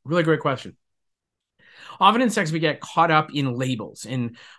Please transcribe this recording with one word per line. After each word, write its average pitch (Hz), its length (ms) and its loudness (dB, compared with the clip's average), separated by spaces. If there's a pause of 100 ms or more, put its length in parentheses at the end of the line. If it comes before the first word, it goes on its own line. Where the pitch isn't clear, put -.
Really 165 220 0
great 151 160 2
question. 131 360 -4 (1200)
Often 214 220 4
in 247 80 2
sex, 190 200 0
we 165 80 -2
get 160 220 0
caught 170 300 2
up 156 240 2
in 139 200 -2
labels, 123 500 -6
in 117 320 -4 (220)